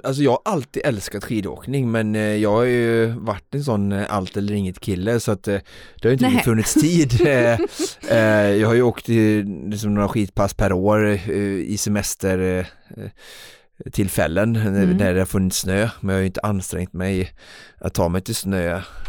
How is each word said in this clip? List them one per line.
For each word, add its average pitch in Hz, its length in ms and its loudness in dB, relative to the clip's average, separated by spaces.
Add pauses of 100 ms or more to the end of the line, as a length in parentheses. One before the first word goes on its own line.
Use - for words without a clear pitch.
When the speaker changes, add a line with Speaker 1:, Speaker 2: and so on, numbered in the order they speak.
Speaker 1:
alltså, 135 180 0
jag 139 80 6
har 123 140 2
alltid 175 400 -4
älskat 104 400 -4
skidåkning, 117 680 -4
men, 110 240 0
eh, 110 80 0
jag 107 300 0
har 117 120 2
ju 117 420 2
varit 113 480 -6
en 143 100 -4
sån, 101 280 0
eh, 98 160 -2
allt 95 280 -4
eller 101 180 -4
inget 95 260 -4
kille, 107 400 -2
så - 120 -2
att, - 160 -6
eh, 101 100 0 (440)
det 110 60 6
har 123 40 6
inte 185 180 4
Speaker 2:
Nej. 247 120 2
Speaker 1:
funnits 110 320 2
tid. 170 460 4
Speaker 2:
<laughs> 349 60 6
Speaker 1:
Eh, 120 320 4 (520)
eh, 107 460 4
jag 107 120 2
har 113 60 4
ju 123 80 4
åkt 120 260 0
i, 107 340 4 (280)
liksom, 104 240 -2
några 101 140 2
skidpass 101 460 -2
per 98 180 0
år, 104 360 2
eh, 98 300 -2 (220)
i 80 180 -4
semester, 101 600 -2
eh, 92 280 -2 (380)
eh, 98 60 -12 (840)
tillfällen, 98 640 0
eh, 110 100 0
Speaker 2:
Mm. 95 300 2
Speaker 1:
när 95 180 2
det 92 60 2
har 92 60 0
funnits 92 320 0
snö, 98 300 0 (120)
men 101 120 -6
jag 95 40 0
har 95 40 0
ju 95 60 0
inte 92 160 -6
ansträngt 92 500 -4
mig 92 380 -4 (500)
att - 140 -6
ta 90 140 2
mig 87 140 -2
till 113 120 -6
snö, 90 420 -2 (320)